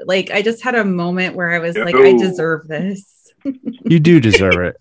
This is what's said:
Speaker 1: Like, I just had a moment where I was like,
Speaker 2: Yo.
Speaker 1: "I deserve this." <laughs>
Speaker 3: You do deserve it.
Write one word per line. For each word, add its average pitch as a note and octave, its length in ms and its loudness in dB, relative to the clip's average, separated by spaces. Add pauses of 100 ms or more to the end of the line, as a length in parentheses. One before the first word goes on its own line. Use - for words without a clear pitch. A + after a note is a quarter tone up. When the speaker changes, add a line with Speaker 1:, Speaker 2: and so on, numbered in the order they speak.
Speaker 1:
Like, F#3+ 240 -2
I G3+ 100 -2
just A3+ 220 -4
had B3 120 -2
a A3 100 0
moment F3+ 500 -4
where F3 160 -4
I F3 80 -2
was E3+ 160 -6
like, F3 200 -4
Speaker 2:
Yo. C3 80 6
Speaker 1:
"I C3 140 8
deserve D#3+ 500 -2
this." F#3 460 -8 (300)
<laughs> C#4 100 -8 (320)
Speaker 3:
You E3 140 4
do E3 200 6
deserve G2 360 2
it. F2 260 -4